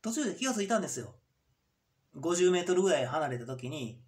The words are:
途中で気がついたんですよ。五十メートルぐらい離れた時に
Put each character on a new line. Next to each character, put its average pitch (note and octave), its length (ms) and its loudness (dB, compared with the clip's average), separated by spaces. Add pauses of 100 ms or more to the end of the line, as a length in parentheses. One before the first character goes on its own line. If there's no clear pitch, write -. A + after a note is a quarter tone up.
途 A3 100 -6
中 D4 140 -2
で F#3 80 -2
気 - 100 -6
が C4 80 0
つ G#3 100 -2
い G3 60 -2
た A3+ 100 2
ん F#3+ 40 0
で D#3 60 -6
す B2+ 120 -6
よ。 - 140 -12 (1000)
五 D#3 200 0
十 F3+ 160 6
メ F3+ 100 4
ー F3 60 -4
ト F#3 80 2
ル F3+ 80 4
ぐ F#3+ 80 4
ら D3 100 4
い G#2+ 60 0
離 C#3+ 220 -2
れ B2 100 -4
た A#2+ 80 -8
時 B2 240 -8
に B2+ 380 -8